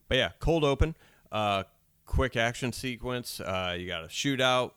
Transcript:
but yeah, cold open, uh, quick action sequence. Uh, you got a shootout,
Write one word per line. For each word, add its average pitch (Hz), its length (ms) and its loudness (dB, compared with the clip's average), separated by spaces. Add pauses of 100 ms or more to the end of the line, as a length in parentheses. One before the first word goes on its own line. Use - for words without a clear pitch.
but 131 100 2
yeah, 95 200 0
cold 156 260 2
open, 151 320 2 (340)
uh, 101 340 2 (400)
quick 131 320 0
action 117 360 0
sequence. 123 680 -6
Uh, 92 380 -2
you 90 80 -6
got 85 180 -6
a 80 40 -14
shootout, 127 680 2